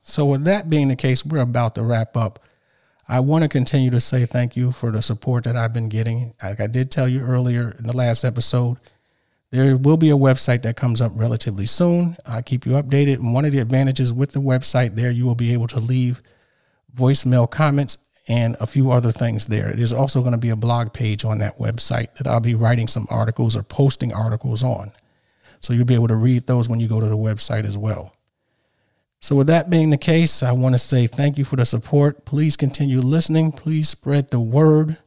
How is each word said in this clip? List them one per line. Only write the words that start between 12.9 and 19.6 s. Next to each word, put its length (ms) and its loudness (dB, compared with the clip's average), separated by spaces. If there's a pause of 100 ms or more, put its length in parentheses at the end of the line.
And 180 -2
one 100 2
of 80 0
the 80 0
advantages 540 0
with 180 -2
the 80 -4
website 560 0
there, 160 0
you 140 0
will 100 2
be 160 0
able 160 0
to 120 -4
leave 420 0 (760)
voicemail 560 2
comments 460 0 (320)
and 320 0
a 60 -4
few 240 2
other 200 2
things 340 -4
there. 280 -4